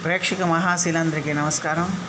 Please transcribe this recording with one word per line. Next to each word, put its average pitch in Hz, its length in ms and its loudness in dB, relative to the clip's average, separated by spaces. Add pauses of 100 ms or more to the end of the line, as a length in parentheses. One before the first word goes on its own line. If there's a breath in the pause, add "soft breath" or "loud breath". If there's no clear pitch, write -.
ప్రేక్షక 185 380 0
మహాశీలందరికీ 165 920 2
నమస్కారం. 156 600 0 (140)